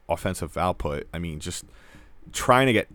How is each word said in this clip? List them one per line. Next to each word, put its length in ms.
offensive 480
output, 560
I 60
mean, 200
just 260
trying 360
to 60
get 220